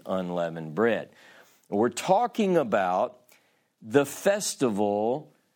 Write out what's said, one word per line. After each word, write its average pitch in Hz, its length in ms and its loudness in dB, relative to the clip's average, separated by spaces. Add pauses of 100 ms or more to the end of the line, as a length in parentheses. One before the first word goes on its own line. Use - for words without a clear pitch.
unleavened 85 720 -4
bread. 104 320 0 (600)
We're 107 200 2
talking 196 680 0
about 104 600 0 (640)
the 131 240 4
festival 123 1300 -2 (240)